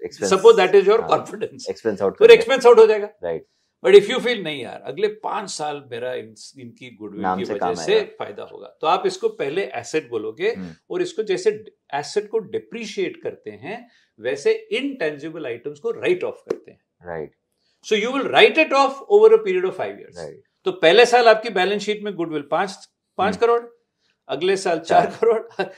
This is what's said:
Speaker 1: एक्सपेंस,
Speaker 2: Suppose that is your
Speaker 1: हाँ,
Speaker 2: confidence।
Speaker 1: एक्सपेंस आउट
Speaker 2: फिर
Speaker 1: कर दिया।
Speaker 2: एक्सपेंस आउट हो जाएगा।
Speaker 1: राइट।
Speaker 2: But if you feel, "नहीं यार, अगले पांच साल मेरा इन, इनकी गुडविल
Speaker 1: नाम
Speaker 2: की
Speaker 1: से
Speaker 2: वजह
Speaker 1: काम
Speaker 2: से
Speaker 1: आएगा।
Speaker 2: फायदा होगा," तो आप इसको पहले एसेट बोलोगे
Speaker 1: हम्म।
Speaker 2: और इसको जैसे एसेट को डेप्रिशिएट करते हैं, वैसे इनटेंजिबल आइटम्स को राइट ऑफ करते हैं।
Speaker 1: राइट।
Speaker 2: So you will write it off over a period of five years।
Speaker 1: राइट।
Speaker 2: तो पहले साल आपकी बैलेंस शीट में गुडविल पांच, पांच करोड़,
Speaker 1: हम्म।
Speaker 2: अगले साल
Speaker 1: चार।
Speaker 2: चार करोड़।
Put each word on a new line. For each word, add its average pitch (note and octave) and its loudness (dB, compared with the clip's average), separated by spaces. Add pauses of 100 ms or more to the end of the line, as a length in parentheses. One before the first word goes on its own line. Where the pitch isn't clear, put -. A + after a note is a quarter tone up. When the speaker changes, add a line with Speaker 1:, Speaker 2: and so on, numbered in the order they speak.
Speaker 1:
एक्सपेंस, G3 -4
Speaker 2:
Suppose G#3+ 8
that F#3 2
is F#3+ 6
your A3 4
Speaker 1:
हाँ, E3 -8
Speaker 2:
confidence। F#3+ -6
Speaker 1:
एक्सपेंस G2 -6
आउट F#2+ 0
Speaker 2:
फिर G#3+ 8
Speaker 1:
कर A#3 10
दिया। - 12
Speaker 2:
एक्सपेंस A#3+ 4
आउट A#3+ 10
हो A3 10
जाएगा। G#3+ 0 (140)
Speaker 1:
राइट। E3 -6 (380)
Speaker 2:
But G3 10
if G3 4
you B3 -4
feel, A#3 -4
"नहीं D#3 -8
यार, G#2 -14
अगले E3+ -4
पांच G3+ -8
साल D3 -8
मेरा B2 -8
इन, A2 -12 (240)
इनकी A#2+ -20
गुडविल G2+ -16
Speaker 1:
नाम F#2+ -2
Speaker 2:
की F#2+ -6
Speaker 1:
से G#2+ -6
Speaker 2:
वजह G2+ -6
Speaker 1:
काम F2+ -4
Speaker 2:
से F3+ -2
Speaker 1:
आएगा। - -4
Speaker 2:
फायदा G#2 -16
होगा," - -20
तो - -8
आप F#3 0
इसको G3 -4
पहले D#3+ -6
एसेट C3 -8
बोलोगे A#2 -6
Speaker 1:
हम्म। F#3 -12 (180)
Speaker 2:
और F3+ -6
इसको F3+ -6
जैसे G#3 -2 (280)
एसेट G#3 -6
को A3+ -4
डेप्रिशिएट F#3+ -8
करते - -12
हैं, E3 -14 (300)
वैसे C#3 -2
इनटेंजिबल D#3+ -6
आइटम्स D3 -10
को A#3 -6
राइट D3 -2
ऑफ A2+ -10
करते - -8
हैं। - -20 (260)
Speaker 1:
राइट। E2 -10 (500)
Speaker 2:
So - -2
you G#3 -2
will C4 -4
write G3 0
it D#4 2
off C4+ 0 (200)
over G#3+ 6
a A3 6
period F#3 -4
of F#3+ -4
five G2+ -10
years। - -20
Speaker 1:
राइट। D#2 -16 (200)
Speaker 2:
तो - -2
पहले F#3+ 6
साल A#3+ 4
आपकी A3 4
बैलेंस F#3+ -2
शीट G3+ -6
में G#3 -10
गुडविल D#3 -6
पांच, F3 -6 (280)
पांच F#3 -2
करोड़, A#3 2
Speaker 1:
हम्म। A#3 -20 (580)
Speaker 2:
अगले E3+ -2
साल E3+ -2
Speaker 1:
चार। F#3 2
Speaker 2:
चार G3 -10
करोड़। A3 -2 (160)